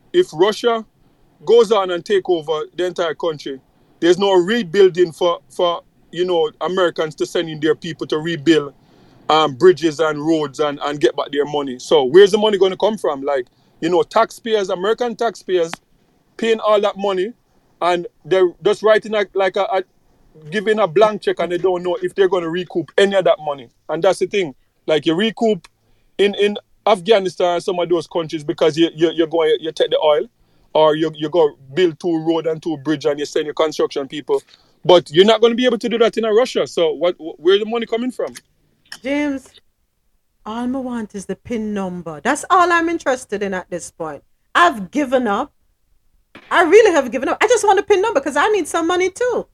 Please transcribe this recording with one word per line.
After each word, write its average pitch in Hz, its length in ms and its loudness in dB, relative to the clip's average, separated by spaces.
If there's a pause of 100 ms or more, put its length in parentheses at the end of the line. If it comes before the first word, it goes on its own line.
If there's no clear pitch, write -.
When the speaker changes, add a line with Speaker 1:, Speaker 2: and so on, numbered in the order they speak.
(120)
Speaker 1:
if 175 200 2
Russia 214 540 0 (580)
goes 220 280 4
on 196 180 0
and 170 140 -6
take 190 240 0
over 156 340 -2 (140)
the 180 100 -2
entire 175 280 -4
country, 151 460 -6 (380)
there's 175 180 4
no 196 160 2
rebuilding 180 800 2
for, 170 380 -2
for, 175 340 -2 (300)
you 170 120 -4
know, 165 360 -2
Americans 165 560 -2
to 170 100 -4
send 170 220 -6
in 156 100 -10
their 151 160 0
people 156 320 -10
to 156 120 -4
rebuild, 156 560 0 (540)
um, 151 280 2
bridges 156 420 2
and 151 260 -2
roads 151 360 -2
and, 143 220 -2
and 147 180 -6
get - 160 0
back - 160 -6
their 143 140 -2
money. 139 340 -6
So 151 240 2
where's 180 260 6
the 214 80 0
money 208 200 0
gonna 190 180 2
come 208 200 -2
from? 143 260 -4
Like, 139 240 -4 (340)
you 156 80 -4
know, 170 140 2
taxpayers, 196 680 -2
American 214 480 -4
taxpayers 180 560 -4 (640)
paying 226 240 0
all 214 200 2
that 202 160 -2
money, 196 360 -4 (480)
and 175 260 0 (180)
they're 180 280 0 (100)
just 196 220 0
writing 214 300 2
a, 202 200 -2
like 190 220 -2
a, 196 60 0
a, 190 200 -2 (680)
giving 214 280 -2
a 208 80 2
blank 202 360 2
check, 185 180 -2
and 170 100 -4
they 175 80 -4
don't 180 240 -2
know 175 200 -4
if 180 120 -6
they're 196 140 2
gonna 175 220 -2
recoup 170 480 -6
any 196 180 4
of 185 80 2
that 165 160 2
money. 139 280 -10 (200)
And 160 160 -4
that's 185 160 2
the 190 60 0
thing. 180 280 -4 (320)
Like, 156 200 0
you 160 80 0
recoup 214 520 -2 (520)
in, 196 160 2
in 208 240 -2 (280)
Afghanistan 185 680 2
and 170 80 -4
some 180 160 -4
of 170 100 -4
those 170 180 -2
countries 160 380 -8
because 151 320 0
you, 165 180 2
you, 160 180 2
you're 160 140 0
going, 160 320 0
you 156 140 -8
take 160 160 -2
the 156 160 0
oil, 156 240 2 (460)
or 151 200 4
you, 156 200 -2
you 151 160 -6
go 151 260 2 (160)
build 165 260 0
two 170 200 -4
road 160 280 -2
and 160 160 -4
two 160 140 -6
bridge, 147 300 -4
and 147 120 0
you 147 60 -6
send 156 220 -4
your 147 80 -8
construction 156 520 -2
people. 143 360 -4 (420)
But 175 260 4
you're 170 140 6
not 214 160 4
gonna 233 140 4
be 247 100 -2
able 240 140 2
to 240 100 -6
do 226 80 -2
that 226 220 0
in 220 80 -2
a 214 80 0
Russia. 220 320 0
So 160 260 0
what, 170 220 -2
wh-, 156 260 -16
where's 196 200 4
the 220 40 -4
money 226 220 -4
coming 240 240 -4
from? 165 240 -8 (680)
Speaker 2:
James, 277 480 -4 (920)
all 240 320 -6
I - 20 -4
want 240 360 -8
is 196 120 -10
the 190 100 -8
pin 220 380 -8
number. 180 460 -8
That's 285 300 -4
all 349 200 4
I'm 339 180 2
interested 262 540 -4
in 190 120 -4
at 180 160 -8
this 170 200 -10
point. 151 320 -12 (320)
I've 269 360 0
given 262 360 0
up. 214 260 -2 (1000)
I 320 140 4
really 392 280 8
have 269 180 0
given 269 180 -4
up. 339 140 -4
I 427 60 4
just 440 160 2
want 403 160 4
a - 20 -2
pin 392 200 2
number 453 180 0
'cause 285 160 -6
I 339 120 2
need 392 200 0
some 330 180 -2
money 359 240 0
too. 453 440 -4